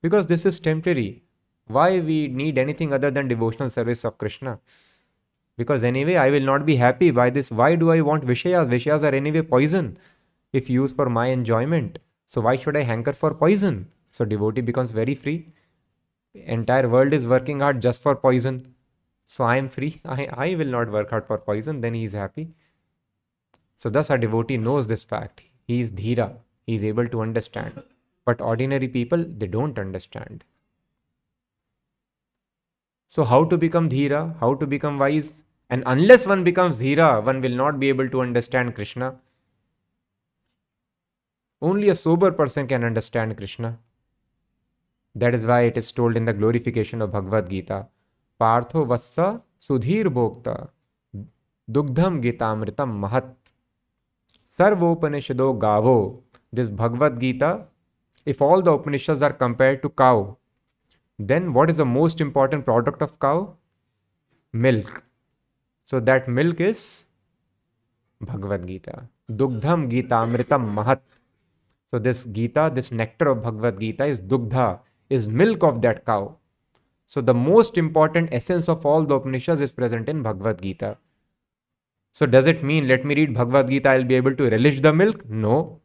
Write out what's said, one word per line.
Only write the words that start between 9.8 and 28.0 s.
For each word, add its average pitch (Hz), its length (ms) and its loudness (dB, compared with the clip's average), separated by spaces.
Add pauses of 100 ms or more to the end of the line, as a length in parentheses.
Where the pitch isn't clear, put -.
if 131 160 -2
used 131 260 0
for 135 140 0
my 120 180 0
enjoyment. 127 680 0 (300)
So - 140 -4
why 120 140 2
should 143 220 -2
I 147 60 0
hanker 120 300 -2
for 156 200 -2
poison? 170 540 0 (240)
So - 120 -4
devotee 107 380 -2
becomes 120 300 -2
very 113 240 -2
free. 160 320 -8 (880)
Entire 120 520 0
world 131 260 4
is 131 120 0
working 127 360 0
hard 139 200 0
just 120 220 -2
for 143 120 2
poison. 127 600 -2 (500)
So - 180 -8
I 120 140 2
am 135 120 -4
free. 143 320 -8
<laughs> - 40 -20
I, 139 260 -8
I 151 240 -4
will 156 120 -2
not 120 240 -2
work 104 180 -2
hard 110 160 -4
for 107 140 -4
poison. 117 420 -6
Then 117 140 -4
he 113 80 -4
is 101 100 -8
happy. 104 360 -8 (1300)
So 120 120 -8
thus 147 220 0
a 131 80 2
devotee 117 380 -2
knows 123 280 0
this 110 180 -6
fact. 110 380 -10 (240)
He 120 160 -2
is 113 80 -4
Dhira. 104 480 -4 (280)
He 113 100 -4
is 101 80 -4
able 110 260 -2
to 117 120 -4
understand. 110 640 -8 (420)